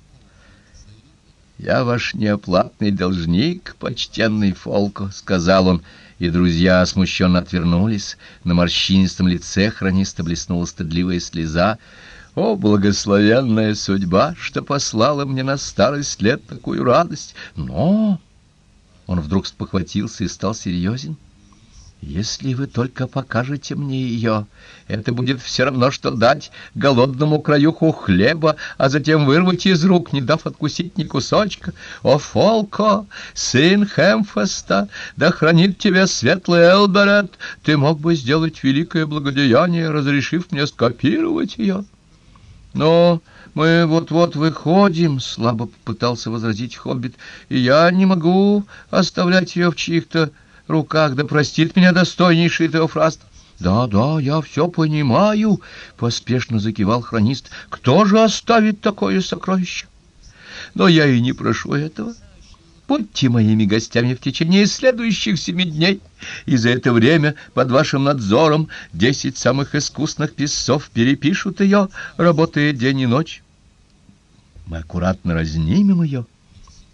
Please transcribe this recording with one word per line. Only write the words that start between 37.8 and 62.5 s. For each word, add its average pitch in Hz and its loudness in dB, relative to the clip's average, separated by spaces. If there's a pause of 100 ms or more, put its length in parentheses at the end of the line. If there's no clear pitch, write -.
бы 165 0
сделать 156 -2
великое 156 0
благодеяние, 147 2
разрешив 143 -2
мне 147 -2
скопировать 139 -2
ее". 202 -2 (920)
"Но 165 4 (320)
мы 165 4
вот-вот 160 2
выходим", 160 2
слабо 117 -2
попытался 117 -6
возразить 117 -6
хоббит, 127 -8 (340)
"и 131 -2
я 147 4
не 185 2
могу 190 2 (240)
оставлять 180 0
ее 175 2
в 165 -12
чьих-то 165 -2 (360)
руках, 156 0
да 147 -2
простит 151 0
меня 180 6
достойнейший 170 2
Теофраст". 160 0 (380)
"Да, 104 2
да, 123 2
я 147 0
все 147 -2
понимаю", 170 2 (360)
поспешно 117 -2
закивал 107 0
хронист. 117 -2 (180)
"Кто 170 2
же 214 4
оставит 214 0
такое 196 -2
сокровище? 185 -4 (880)
Но 190 2
я 160 6
и 127 4
не 123 0
прошу - -4
этого. 160 -6 (800)